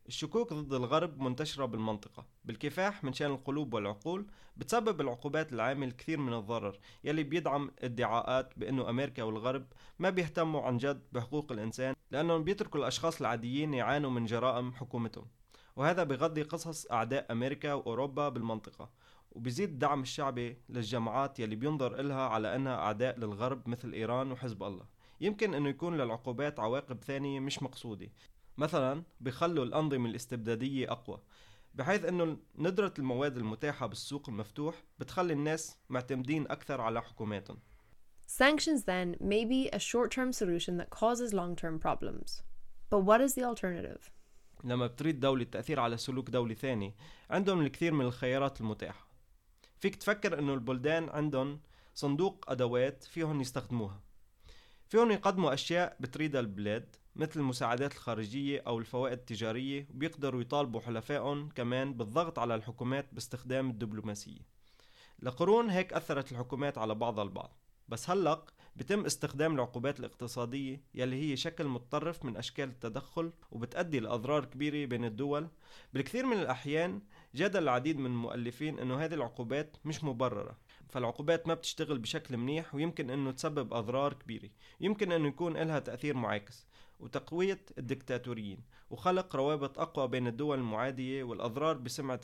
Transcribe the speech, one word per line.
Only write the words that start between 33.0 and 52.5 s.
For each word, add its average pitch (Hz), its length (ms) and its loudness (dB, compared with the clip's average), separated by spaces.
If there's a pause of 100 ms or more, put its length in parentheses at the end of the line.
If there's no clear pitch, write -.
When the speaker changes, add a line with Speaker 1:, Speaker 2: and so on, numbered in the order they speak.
Speaker 1:
المتاحة 123 500 -2
بالسوق 135 420 -6
المفتوح 135 460 -4 (240)
بتخلي 160 340 0
الناس 151 460 0 (100)
معتمدين 127 600 0
أكثر 143 300 -4
على 113 220 2
حكوماتهم. 104 560 -6 (680)
Speaker 2:
Sanctions, 294 540 6
then, 180 400 0
may 208 240 4
be 262 320 2
a - 20 2
short-term 240 540 0
solution 175 460 0
that 170 120 -6
causes 233 420 2
long-term 175 540 0
problems. - 560 -2 (480)
But 208 100 6
what 214 200 8
is 269 140 4
the 254 100 0
alternative? 185 640 -4 (540)
Speaker 1:
لما 123 220 2
بتريد 135 340 0
دولة 135 220 6
التأثير 123 380 -2
على 117 160 2
سلوك 127 340 -4
دولة 117 240 2
ثاني، 107 400 -2 (360)
عندهم 185 300 4
الكثير 160 320 2
من 143 120 4
الخيارات 127 560 2
المتاحة. 107 480 -4 (720)
فيك 196 160 0
تفكر 208 420 0
إنه 143 160 2
البلدان 135 540 2
عندهم 143 520 0 (340)
صندوق 151 540 2
أدوات 123 560 2